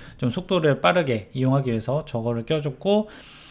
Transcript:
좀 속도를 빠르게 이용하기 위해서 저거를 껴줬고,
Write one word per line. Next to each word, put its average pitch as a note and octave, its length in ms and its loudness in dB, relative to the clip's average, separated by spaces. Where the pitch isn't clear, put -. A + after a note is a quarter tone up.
좀 B2+ 120 0
속도를 D#3+ 500 2
빠르게 D3+ 520 2
이용하기 C3 380 0
위해서 A2+ 340 -2
저거를 A#2 400 -4
껴줬고, D#3+ 640 0